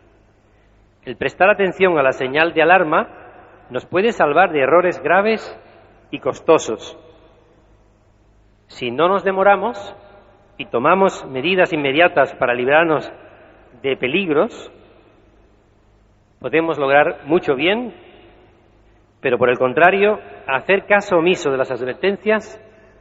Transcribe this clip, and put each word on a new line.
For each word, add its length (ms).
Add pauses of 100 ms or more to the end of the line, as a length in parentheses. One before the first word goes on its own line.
(1040)
El 100
prestar 340
atención 480
a 60
la 80
señal 420
de 80
alarma 460 (600)
nos 160
puede 260
salvar 400
de 100
errores 400
graves 400 (680)
y 80
costosos. 800 (1700)
Si 240
no 160
nos 160
demoramos 720 (640)
y 80
tomamos 600
medidas 460
inmediatas 640
para 180
librarnos 580 (680)
de 140
peligros, 760 (1700)
podemos 380
lograr 480
mucho 300
bien, 380 (1300)
pero 160
por 120
el 80
contrario, 600 (280)
hacer 380
caso 320
omiso 340
de 60
las 140
advertencias 880 (400)